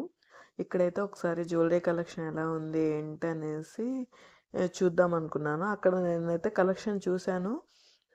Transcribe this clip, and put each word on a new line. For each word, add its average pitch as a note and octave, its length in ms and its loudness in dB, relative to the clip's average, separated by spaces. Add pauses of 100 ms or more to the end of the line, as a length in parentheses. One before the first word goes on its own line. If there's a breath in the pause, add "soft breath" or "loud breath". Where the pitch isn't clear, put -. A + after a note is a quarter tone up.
(600 loud breath)
ఇక్కడైతే F3+ 420 0
ఒకసారి F3 420 -2
జ్యువెలరీ E3 360 4
కలెక్షన్ E3+ 460 -2
ఎలా D#3+ 260 -4
ఉంది D#3+ 380 -2
ఏంటనేసి, D#3 960 -4 (680 soft breath)
ఏ, F#3 140 0
చూద్దాం F3 460 2
అనుకున్నాను. D#3 520 -2
అక్కడ G3+ 300 2
నేనైతే E3+ 540 0
కలెక్షన్ G3 520 2
చూశాను, F#3 520 -2 (600 soft breath)